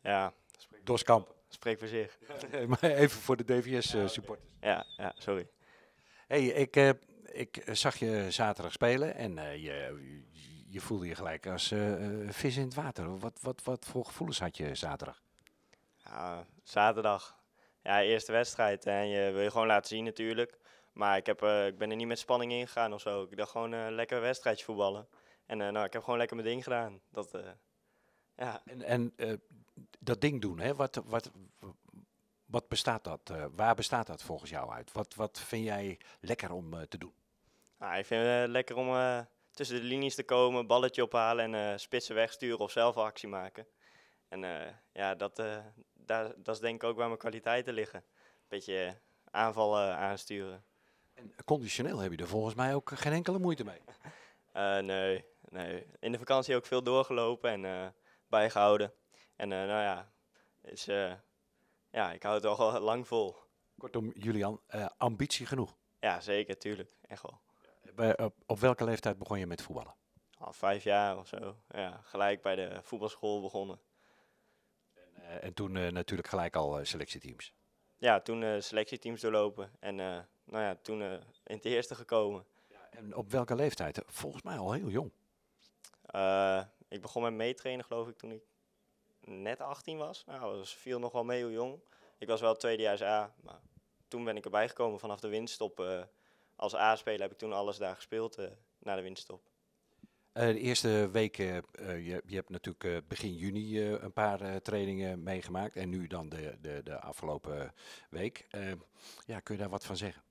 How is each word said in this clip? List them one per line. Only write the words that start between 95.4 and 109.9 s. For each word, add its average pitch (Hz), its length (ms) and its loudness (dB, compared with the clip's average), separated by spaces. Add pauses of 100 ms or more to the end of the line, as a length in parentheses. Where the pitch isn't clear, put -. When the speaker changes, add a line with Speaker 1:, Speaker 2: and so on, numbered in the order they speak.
Speaker 2:
Eh, 92 220 -4 (540)
als 107 180 -2
A-speler 110 460 4
heb 98 120 -4
ik - 60 -20
toen 110 140 -6
alles 101 240 -2
daar 95 180 -4
gespeeld, 110 440 -6
eh, 98 80 -6 (320)
na 98 180 -4
de 95 60 -4
winterstop. 92 400 -12 (920)
Speaker 1:
Eh, 120 140 2
de 110 120 4
eerste 110 520 4
week, 110 280 2
eh, 92 180 0
eh, 87 60 -4 (440)
je, 87 200 -4
je 95 80 -10
hebt 95 140 -4
natuurlijk, 90 360 -10
eh, 87 120 0 (120)
begin 98 260 -6
juni, 107 480 -2
eh, 104 200 0
een 98 100 -8
paar, 104 280 2
eh, 98 160 -6
trainingen 95 640 -2
meegemaakt 92 540 -6
en 92 120 -6
nu 90 180 -4
dan 82 220 -8
de, 76 320 -10
de, 73 220 -8
de 71 180 -8
afgelopen - 760 -8 (360)
week. 95 400 -6
Eh, 98 220 -8 (540)
ja, 110 140 -8
kun - 140 -8
je 98 60 -6
daar 101 100 -4
wat 98 140 -4
van 98 120 -6